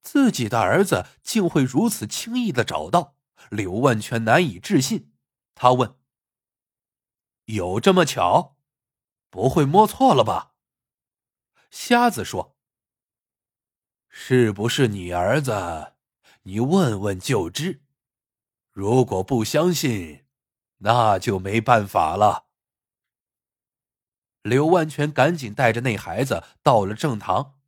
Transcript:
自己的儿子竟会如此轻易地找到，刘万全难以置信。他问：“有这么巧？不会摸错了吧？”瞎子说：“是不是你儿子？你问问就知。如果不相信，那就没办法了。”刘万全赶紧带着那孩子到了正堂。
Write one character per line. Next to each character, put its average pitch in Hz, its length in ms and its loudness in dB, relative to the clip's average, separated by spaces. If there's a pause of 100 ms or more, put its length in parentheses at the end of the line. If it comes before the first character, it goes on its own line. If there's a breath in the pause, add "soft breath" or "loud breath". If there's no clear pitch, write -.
自 269 300 2
己 113 180 -4
的 117 100 0
儿 110 240 2
子 92 220 -2 (160 loud breath)
竟 190 260 -2
会 151 160 0
如 165 240 0
此 - 200 -6
轻 - 300 -8
易 226 140 -2
地 123 120 -2
找 80 260 -6
到， 165 260 -2 (340 soft breath)
刘 101 240 -6
万 117 280 0
全 113 220 -6
难 135 200 4
以 95 160 -6
置 143 220 0
信。 - 320 -6 (400)
他 127 200 4
问 123 240 0 (1500)
：“有 98 340 -4
这 190 140 4
么 180 100 4
巧？ 120 540 0 (720)
不 110 200 -2
会 147 160 2
摸 190 200 4
错 226 300 2
了 120 80 4
吧？” - 320 -4 (1120)
瞎 240 400 2
子 113 160 -6
说 - 300 -8 (1500)
：“是 123 420 2
不 101 180 -4
是 135 180 0
你 90 260 -6
儿 98 280 0
子？ 90 520 -6 (500 soft breath)
你 98 180 -6
问 135 380 2
问 98 200 -4
就 95 300 -2
知。 156 340 -8 (880)
如 113 320 0
果 98 180 -2
不 110 220 -2
相 160 300 0
信， 104 520 -6 (520)
那 110 420 2
就 101 180 -2
没 98 220 -2
办 110 260 2
法 85 300 0
了。” 104 320 0 (1900)
刘 131 260 0
万 165 200 2
全 147 240 -4
赶 147 240 2
紧 120 180 -10
带 117 200 2
着 117 80 -4
那 120 160 -2
孩 95 260 -6
子 113 220 -4 (180 soft breath)
到 117 220 4
了 107 100 -6
正 120 240 -4
堂。 98 480 -4